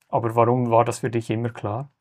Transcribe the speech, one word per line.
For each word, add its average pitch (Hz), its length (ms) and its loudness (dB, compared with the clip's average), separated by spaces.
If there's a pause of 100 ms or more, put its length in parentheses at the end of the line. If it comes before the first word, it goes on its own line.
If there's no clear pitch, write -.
Aber 113 280 -2
warum 120 340 2
war 113 160 4
das 117 140 -6
für 131 100 -4
dich 117 220 -4
immer 117 180 -2
klar? 113 400 -8 (120)